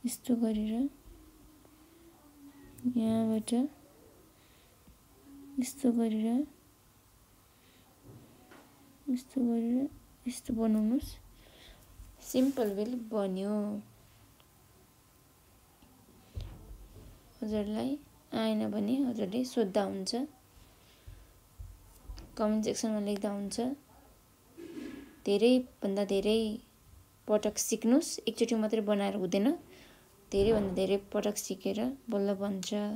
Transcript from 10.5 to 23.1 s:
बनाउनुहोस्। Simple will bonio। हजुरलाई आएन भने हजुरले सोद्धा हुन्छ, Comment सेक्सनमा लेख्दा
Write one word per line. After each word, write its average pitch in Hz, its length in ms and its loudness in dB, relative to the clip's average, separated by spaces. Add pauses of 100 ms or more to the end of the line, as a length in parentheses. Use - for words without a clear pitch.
बनाउनुहोस्। 220 560 2 (1200)
Simple 254 440 2
will 214 180 -2 (200)
bonio। 196 420 -2 (4000)
हजुरलाई 214 560 0 (420)
आएन 220 200 2 (100)
भने 208 320 0
हजुरले 226 420 0
सोद्धा 208 380 2
हुन्छ, 190 280 -4 (2250)
Comment 214 260 2
सेक्सनमा 220 360 -2
लेख्दा 208 300 -2